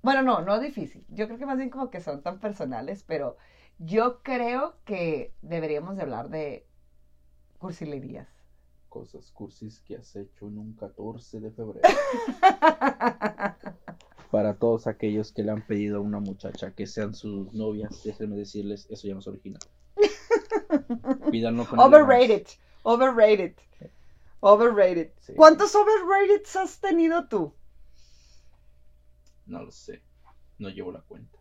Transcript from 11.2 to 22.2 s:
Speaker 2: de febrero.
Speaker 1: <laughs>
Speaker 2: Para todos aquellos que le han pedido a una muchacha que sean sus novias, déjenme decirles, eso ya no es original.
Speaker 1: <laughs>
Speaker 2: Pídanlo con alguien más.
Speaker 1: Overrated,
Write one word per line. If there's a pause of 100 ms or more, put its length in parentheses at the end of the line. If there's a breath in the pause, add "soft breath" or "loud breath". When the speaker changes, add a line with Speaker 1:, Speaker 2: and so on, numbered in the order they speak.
Speaker 2:
de
febrero.
Speaker 1:
<laughs>
Speaker 2:
Para
todos
aquellos
que
le
han
pedido
a
una
muchacha
que
sean
sus
novias,
déjenme
decirles,
eso
ya
no
es
original. (340)
Speaker 1:
<laughs>
Speaker 2:
Pídanlo
con
alguien
más.
Speaker 1:
Overrated, (360)